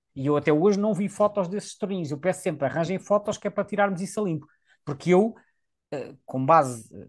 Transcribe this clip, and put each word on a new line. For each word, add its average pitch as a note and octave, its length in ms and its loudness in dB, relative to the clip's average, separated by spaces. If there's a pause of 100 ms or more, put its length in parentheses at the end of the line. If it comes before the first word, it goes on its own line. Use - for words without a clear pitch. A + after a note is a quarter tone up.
(160)
E C3+ 100 -4
eu D3 80 2
até D3 160 2
hoje F#3 280 4
não G#3 160 0
vi F#3+ 160 -2
fotos G#3 360 0
desses G3 260 -8
estorninhos. F#3 380 -6
Eu D3 80 -6
peço F3 240 -2
sempre, D3 240 -2
"Arranjem D#3+ 320 -2
fotos G#3 380 0
que - 100 -10
é G3 40 -2
para G3+ 140 -4
tirarmos G3+ 360 -2
isso F#3+ 180 -8
a G#3+ 60 -2
limpo." D#3+ 220 -4 (360)
Porque D3+ 280 -4
eu, G#3 240 4 (560)
eh, C3+ 240 -8 (100)
com C3 200 -4
base, C3+ 500 4
eh, G2 140 -16